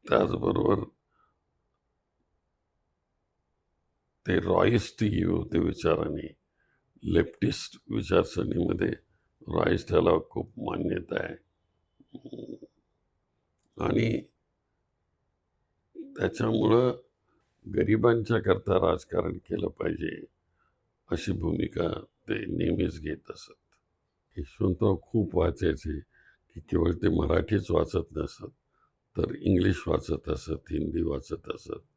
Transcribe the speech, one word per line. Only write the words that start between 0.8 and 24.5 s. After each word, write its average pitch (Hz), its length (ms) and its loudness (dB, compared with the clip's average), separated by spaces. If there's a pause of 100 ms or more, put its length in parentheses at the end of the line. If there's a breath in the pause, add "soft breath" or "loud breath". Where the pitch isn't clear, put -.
ते 90 140 2
रॉयिस्ट 92 640 2
होते 87 540 0
विचाराने, 78 760 -2 (680)
लेफ्टिस्ट - 760 0 (100)
विचारसरणीमध्ये 90 1000 0 (600)
रॉयिस्ट 82 440 0
ह्याला 87 180 4 (200)
खूप - 280 -8
मान्यता - 680 -4
आहे. - 100 -10 (2500)
आणि 113 400 0 (1800)
त्याच्यामुळं 110 1000 2 (800)
गरिबांच्या 113 680 4
करता 92 500 2
राजकारण - 480 -2
केलं 90 300 -4
पाहिजे 82 560 -6 (840)
अशी - 220 -2
भूमिका 85 680 -2
ते - 460 -8 (100)
नेहमीच 85 440 0
घेत 76 300 -10
असत. - 220 -16 (840)
यशवंतराव 95 640 0